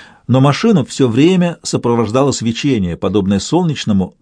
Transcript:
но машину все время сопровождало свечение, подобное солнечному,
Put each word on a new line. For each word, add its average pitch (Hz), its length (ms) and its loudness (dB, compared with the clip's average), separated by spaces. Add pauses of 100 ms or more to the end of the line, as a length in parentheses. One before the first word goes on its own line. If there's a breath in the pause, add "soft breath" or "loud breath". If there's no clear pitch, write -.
(260 loud breath)
но 127 140 2
машину 143 460 2
все - 200 0
время 170 560 2
сопровождало 120 680 0
свечение, 113 640 -2
подобное 98 420 0
солнечному, 117 840 -2